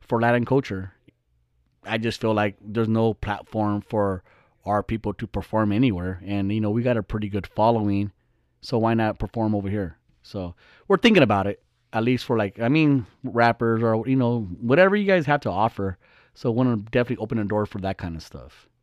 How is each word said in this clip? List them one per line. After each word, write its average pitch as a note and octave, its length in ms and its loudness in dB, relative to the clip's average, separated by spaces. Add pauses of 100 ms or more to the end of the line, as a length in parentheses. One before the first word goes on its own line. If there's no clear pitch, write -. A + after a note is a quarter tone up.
for A#2 200 -2
Latin A#2+ 240 2
culture. G#2 480 -2 (920)
I A2 140 -4
just A2+ 220 -4
feel A2 140 0
like G#2 260 0
there's G#2+ 280 -2
no A2+ 260 2
platform G#2 640 -4
for G2 440 -2 (400)
our G2+ 180 0
people G#2+ 320 -4
to - 120 -8
perform G#2+ 460 -2
anywhere, F#2+ 520 0
and, G2 280 -4
you A2 80 -2
know, G#2+ 100 0
we A2+ 120 0
got B2 140 0
a G#2+ 60 -2
pretty G#2+ 260 -6
good F#2+ 180 -6
following, G#2 640 0 (500)
so - 180 -4
why A2+ 160 2
not A2 260 0
perform A2 340 -4
over G2+ 140 -4
here? F#2+ 300 -6 (240)
So F2+ 340 -10 (320)
we're G3 100 4
thinking G#3 240 6
about G2+ 240 2
it. G2+ 160 -8 (320)
At A2+ 100 0
least B2 200 0
for, A#2 140 0
like, G2+ 200 -4
I A#2 100 -2
mean, C#3+ 360 4 (180)
rappers A#2 600 2
or, A2+ 260 0
you C3 80 2
know, A#2+ 320 0 (140)
whatever F3 340 4
you G#3 80 0
guys F#3 220 2
have D3 160 2
to A2+ 80 -4
offer. G2 480 -2 (340)
So - 180 -4
wanna A#2+ 260 2
definitely A#2 460 -2
open A2 140 -6
the G#2+ 80 -2
door G#2 220 -2
for G#2 140 -10
that F#2+ 180 -6
kind E2 180 -8
of D#2 60 -12
stuff. - 440 -20 (160)